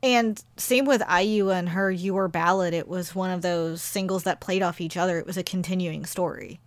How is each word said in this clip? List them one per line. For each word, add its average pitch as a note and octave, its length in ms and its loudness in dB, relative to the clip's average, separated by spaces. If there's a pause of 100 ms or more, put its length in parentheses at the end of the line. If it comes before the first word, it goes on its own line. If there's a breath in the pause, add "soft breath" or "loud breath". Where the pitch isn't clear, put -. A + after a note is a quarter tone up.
And A#3 400 2 (140)
same C4+ 280 2
with C4+ 220 4
I F3+ 140 4
U G3+ 300 2
and F3+ 200 0
her F#3+ 200 2
You F#3 240 -2
Were F#3+ 140 2
Ballad. F3 460 2
It E3+ 140 -2
was F3 260 -6
one F#3 160 -2
of F3+ 120 -4
those E3+ 400 -2
singles F#3+ 420 -2
that F#3 160 0
played F#3+ 220 0
off E3+ 180 -2
each E3+ 160 -6
other. F3 220 2
It - 80 -6
was F3+ 100 -6
a F#3 60 -4
continuing F3 640 -4
story. - 640 -6